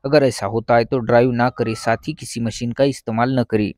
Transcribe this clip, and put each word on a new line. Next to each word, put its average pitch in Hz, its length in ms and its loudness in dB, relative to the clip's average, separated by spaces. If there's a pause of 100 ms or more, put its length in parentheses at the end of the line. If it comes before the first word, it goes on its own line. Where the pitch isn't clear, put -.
अगर 139 180 4
ऐसा 117 240 0
होता 113 300 0
है, 117 80 4
तो 131 140 -2
ड्राइव 123 340 4
ना 120 180 0
करें, 113 240 -4
साथ 113 220 -2
ही - 160 -10
किसी - 280 -12
मशीन 117 320 -6
का 139 120 0
इस्तेमाल 127 540 -2
न 120 40 2
करें। 107 360 0